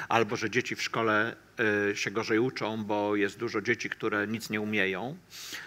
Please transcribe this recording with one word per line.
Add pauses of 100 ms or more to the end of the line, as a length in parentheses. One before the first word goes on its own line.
Albo
że
dzieci
w
szkole, (560)
y,
się
gorzej
uczą,
bo
jest
dużo
dzieci,
które
nic
nie
umieją, (500)